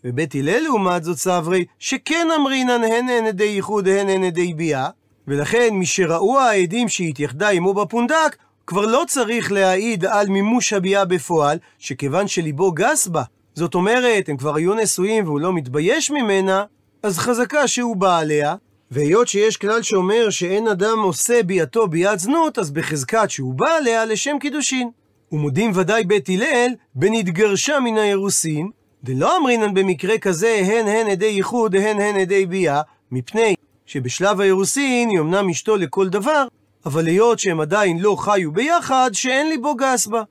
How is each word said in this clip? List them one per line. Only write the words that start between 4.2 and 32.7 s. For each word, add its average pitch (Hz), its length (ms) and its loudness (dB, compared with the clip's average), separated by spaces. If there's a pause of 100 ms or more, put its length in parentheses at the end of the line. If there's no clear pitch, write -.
עדי 175 300 -2
ביאה, 147 340 -2 (400)
ולכן 147 460 0
מי 185 120 0
שראו 185 520 2
העדים 214 500 2
שהתייחדה 151 600 -4
עמו 190 260 2
בפונדק, 240 600 0 (300)
כבר 202 200 -2
לא 247 200 2
צריך 220 460 -2
להעיד 196 520 0
על 208 240 2
מימוש 208 440 0
הביאה 196 320 2
בפועל, 165 540 0 (200)
שכיוון 143 500 -4
שליבו 165 440 -2
גס 233 340 0
בה, 160 160 -4 (320)
זאת 147 200 -4
אומרת, 220 540 2
הם 143 80 -4
כבר 143 180 -4
היו 170 200 2
נשואים 220 500 0
והוא 147 160 -2
לא 185 120 0
מתבייש 165 580 0
ממנה, 196 540 0 (380)
אז 190 160 -2
חזקה 240 500 0
שהוא 240 280 -2
בא 180 220 2
עליה. 151 360 0 (360)
והיות 156 380 2
שיש 208 280 2
כלל 220 260 -2
שאומר 208 480 2
שאין 196 380 -2
אדם 214 300 0
עושה 220 440 2
ביאתו 190 460 0
ביאת 180 300 0
זנות, 294 400 0
אז 165 120 -4
בחזקת 143 600 -2
שהוא 131 240 -6
בא 208 140 0
עליה 240 360 2
לשם 226 360 -2
קידושין. 262 500 -4 (420)
ומודים 151 420 0
ודאי 190 300 2
בית 190 240 0
הלל 240 420 2 (240)
בנתגרשה 202 840 0
מן 226 180 -2
האירוסין, 196 720 -2 (340)
דלא 143 320 0
אמרינן 233 380 2
במקרה 190 440 0
כזה, 202 460 0
"הן 214 240 0
הן 220 180 2
עדי 202 200 0
ייחוד, 208 500 0
הן 208 240 0
הן 208 160 0
עדי 190 300 2
ביאה", 170 340 0 (320)